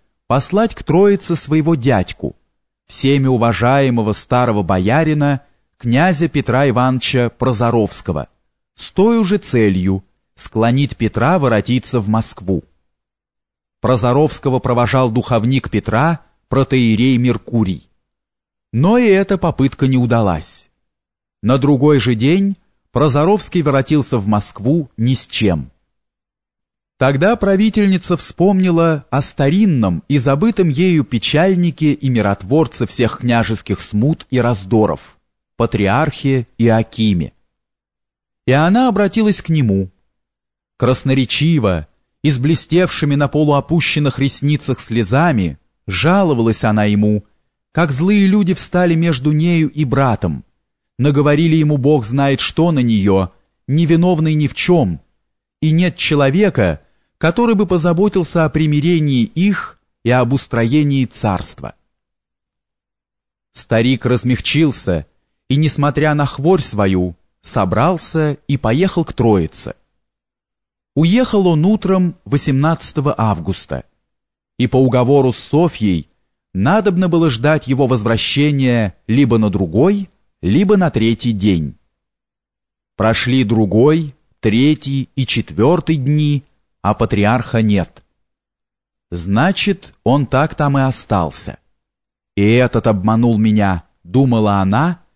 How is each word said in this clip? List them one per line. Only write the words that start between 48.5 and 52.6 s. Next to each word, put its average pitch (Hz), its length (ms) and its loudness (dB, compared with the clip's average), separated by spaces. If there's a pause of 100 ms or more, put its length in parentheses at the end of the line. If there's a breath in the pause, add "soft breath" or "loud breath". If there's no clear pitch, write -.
встали 175 420 0
между 151 380 0
нею 160 380 2
и 151 140 -2
братом, 113 600 -2 (540)
наговорили 147 580 2
ему 151 220 2
бог 135 260 2
знает 135 360 -2
что 165 320 -2